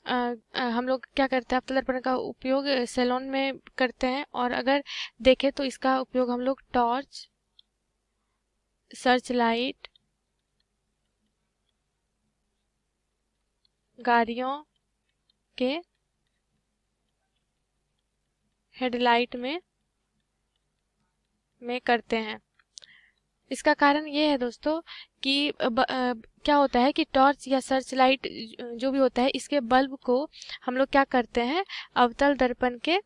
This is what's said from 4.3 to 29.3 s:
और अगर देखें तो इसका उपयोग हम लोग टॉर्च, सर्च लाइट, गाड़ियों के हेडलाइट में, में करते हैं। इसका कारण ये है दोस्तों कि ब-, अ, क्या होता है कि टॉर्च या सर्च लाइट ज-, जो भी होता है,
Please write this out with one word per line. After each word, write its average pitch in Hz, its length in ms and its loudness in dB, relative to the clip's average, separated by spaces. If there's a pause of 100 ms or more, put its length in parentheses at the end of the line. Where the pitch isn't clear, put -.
और 247 180 -2
अगर 269 320 0 (380)
देखें 262 300 4
तो 285 120 -6
इसका 262 360 0
उपयोग 254 300 -2
हम 247 100 -2
लोग 262 200 -4 (120)
टॉर्च, 247 580 -2 (1700)
सर्च 254 360 0
लाइट, 240 560 -2 (4000)
गाड़ियों 240 640 -2 (920)
के 269 220 -2 (3000)
हेडलाइट 240 560 0
में, 269 240 -6 (2000)
में 247 180 -6
करते 240 360 0
हैं। 220 240 -6 (1120)
इसका 294 220 2
कारण 294 320 2
ये 302 220 0
है 285 100 2
दोस्तों 294 440 -4 (400)
कि 277 300 0
ब-, 254 280 -2
अ, 254 320 0 (320)
क्या 294 120 4
होता 269 240 4
है 277 120 4
कि 320 120 0
टॉर्च 269 440 2
या 262 120 2
सर्च 262 340 -2
लाइट 262 320 4
ज-, 226 380 -12 (100)
जो 247 160 -2
भी 269 80 0
होता 247 240 2
है, 269 80 2